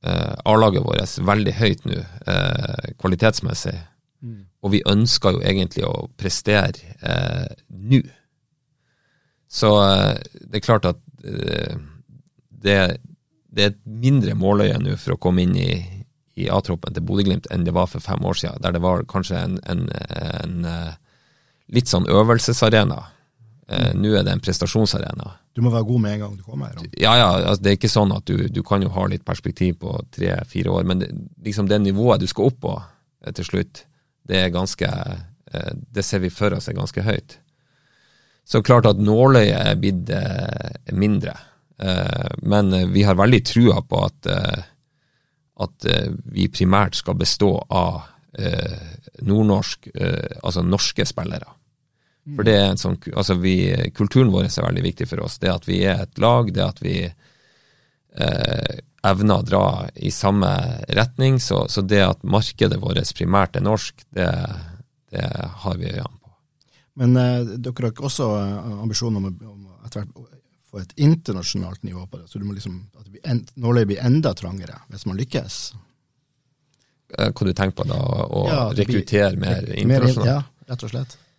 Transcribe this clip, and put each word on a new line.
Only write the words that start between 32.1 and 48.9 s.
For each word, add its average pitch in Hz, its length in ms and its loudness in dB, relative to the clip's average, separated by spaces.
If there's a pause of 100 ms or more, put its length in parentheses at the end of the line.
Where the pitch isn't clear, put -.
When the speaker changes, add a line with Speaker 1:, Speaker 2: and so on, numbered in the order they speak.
Speaker 1:
du 92 80 -2
skal 117 220 2
opp - 100 -14
på, 90 120 -6 (500)
eh, - 100 -10
til 87 140 -8
slutt, - 340 -4 (440)
det 95 120 2
er 92 160 2
ganske, 95 320 -2 (600)
eh, - 260 -8 (160)
det 98 180 -4
ser 98 160 -2
vi 92 80 -2
for 101 240 -2
oss - 160 -6
er 95 80 -6
ganske 98 240 -6
høyt. - 360 -4 (1120)
Så 117 140 4
klart 120 240 6
at 104 160 4
nåløyet 107 560 6
er 101 240 0
blitt, 92 320 -2
eh, - 800 -6
mindre, 101 400 0 (460)
eh, 95 500 -2 (120)
men, 104 300 2
eh, 92 140 2
vi 95 160 4
har 98 160 4
veldig 117 320 6
trua 117 320 6
på - 220 -2
at, - 260 -4
eh, - 320 -2 (960)
at, - 320 -4
eh, - 160 0 (160)
vi 95 240 -2
primært 92 480 2
skal - 240 -4
bestå - 320 2 (140)
av, 90 400 -2 (340)
eh, - 400 -4 (440)